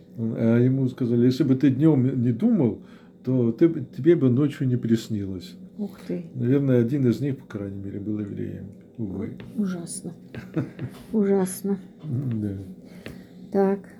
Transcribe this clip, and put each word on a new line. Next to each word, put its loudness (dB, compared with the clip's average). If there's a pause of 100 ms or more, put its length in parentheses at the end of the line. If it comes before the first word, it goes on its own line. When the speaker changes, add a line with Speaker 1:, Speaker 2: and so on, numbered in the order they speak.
(180)
Speaker 1:
А 2
ему 4
сказали: 2
«Если 4
бы 4
ты 4
днём 4
не 2
думал, 2 (440)
то 2
ты 4
бы, -4 (120)
тебе 6
бы 4
ночью 2
не 2
приснилось». -2 (220)
Speaker 2:
Ух -8 (100)
ты. -6 (120)
Speaker 1:
Наверное, 2
один 0
из 2
них, -2
по -18
крайней -8
мере, -10
был -6
евреем. -8 (320)
Увы. -6 (280)
Speaker 2:
Ужасно. -6 (420)
<laughs> -2 (500)
Ужасно. 0 (260)
Speaker 1:
Да. -4 (920)
Speaker 2:
Так, 2 (200)